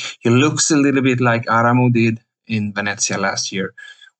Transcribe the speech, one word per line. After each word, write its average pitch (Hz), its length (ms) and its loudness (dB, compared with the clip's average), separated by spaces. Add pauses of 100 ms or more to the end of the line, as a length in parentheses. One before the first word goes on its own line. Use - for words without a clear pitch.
(220)
He 120 80 0
looks 151 420 2
a 151 60 4
little 139 240 2
bit 127 200 2
like 117 240 0
Aramo 120 480 2
did 113 280 0 (260)
in 104 260 -4
Venezia 101 440 -4
last 98 340 -4
year, 95 220 -6 (460)